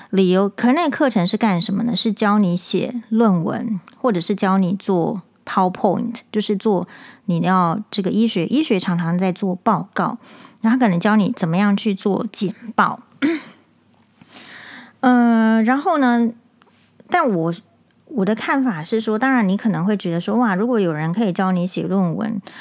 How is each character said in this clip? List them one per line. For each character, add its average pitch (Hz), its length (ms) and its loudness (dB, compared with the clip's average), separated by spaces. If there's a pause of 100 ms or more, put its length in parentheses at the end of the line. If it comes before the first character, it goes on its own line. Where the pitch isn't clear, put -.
理 185 220 4
由， 196 180 4
可 240 240 2
那 339 120 2
个 294 40 0
课 285 180 0
程 185 200 2
是 214 100 -2
干 185 240 0
什 180 100 -4
么 196 120 -2
呢？ 233 120 -2
是 220 160 0
教 208 280 2
你 180 180 2
写 220 520 -4
论 214 340 4
文， 180 360 -4 (220)
或 254 100 0
者 175 80 0
是 202 140 -2
教 190 240 0
你 190 220 2
做 170 420 -2 (240)
PowerPoint， - 760 -2 (100)
就 208 100 -2
是 202 140 -2
做 185 320 0 (380)
你 170 160 0
要 180 480 2
这 - 120 -6
个 180 100 -2
医 220 160 2
学， 175 200 -2
医 285 140 0
学 226 160 0
常 180 200 -2
常 170 200 -2
在 185 140 0
做 185 240 -4
报 185 380 -2
告， - 240 -4 (420)
然 220 120 0
后 254 60 2
他 254 80 2
可 208 40 4
能 170 100 2
教 208 160 2
你 214 180 2
怎 - 140 -4
么 165 80 0
样 202 200 2
去 196 200 -2
做 190 360 -2
简 - 220 -4 (220)
报。 - 280 0 (180)
<clears throat> - 1800 -10
呃， 226 640 4
然 254 160 2
后 320 180 0
呢， 240 320 2 (800)
但 202 200 0
我， 170 240 -2 (540)
我 220 180 -2
的 214 100 0
看 277 280 -2
法 175 200 -4
是 220 180 -2
说， 214 180 -2
当 269 140 0
然 226 140 2
你 190 100 0
可 220 120 -2
能 165 140 0
会 208 140 0
觉 185 140 -4
得 170 100 -2
说， 208 160 -2
哇， 226 180 0
如 208 120 -2
果 240 120 0
有 175 140 0
人 156 200 -4
可 220 120 0
以 180 80 0
教 185 180 0
你 180 160 0
写 170 160 -4
论 175 320 0
文， - 260 -4 (200)